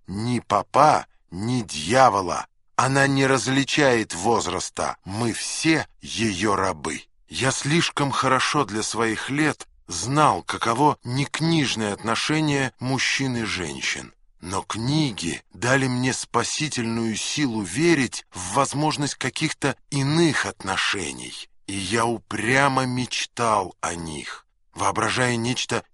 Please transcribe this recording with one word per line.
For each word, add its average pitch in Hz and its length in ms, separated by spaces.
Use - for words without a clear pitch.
ни 113 320
попа, 110 680
ни 113 320
дьявола. 95 840
Она 135 320
не 135 200
различает 131 880
возраста. 87 920
Мы 110 280
все - 540
её 101 540
рабы». 80 480
Я 101 240
слишком 147 580
хорошо 131 560
для 104 160
своих 107 480
лет 143 380
знал, 107 540
каково 117 600
некнижное 127 880
отношение 139 840
мужчин 127 580
и 113 60
женщин. 71 680
Но 90 220
книги 117 800
дали 131 340
мне 123 260
спасительную 117 1000
силу 117 460
верить 131 720
в 92 220
возможность 139 600
каких-то 139 600
иных 143 560
отношений, 80 1040
и 98 60
я 101 320
упрямо 127 800
мечтал 117 960
о 85 140
них, 82 500
воображая 107 640
нечто 117 480